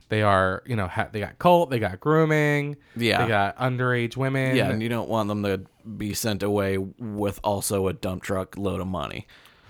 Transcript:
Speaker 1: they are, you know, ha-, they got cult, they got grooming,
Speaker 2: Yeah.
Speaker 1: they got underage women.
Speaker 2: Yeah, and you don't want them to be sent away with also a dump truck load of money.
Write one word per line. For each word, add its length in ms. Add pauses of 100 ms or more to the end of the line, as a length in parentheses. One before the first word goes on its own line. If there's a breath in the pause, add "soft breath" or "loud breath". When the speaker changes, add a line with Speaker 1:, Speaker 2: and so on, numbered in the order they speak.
(100)
Speaker 1:
they 120
are, 440
you 100
know, 100
ha-, 240
they 100
got 180
cult, 320
they 80
got 220
grooming, 760 (200 soft breath)
Speaker 2:
Yeah. 260
Speaker 1:
they 60
got 300
underage 580
women. 400
Speaker 2:
Yeah, 140
and 120
you 60
don't 200
want 200
them 160
to 180 (340)
be 180
sent 280
away 360
with 640
also 460
a 40
dump 300
truck 340
load 240
of 60
money. 400 (420 loud breath)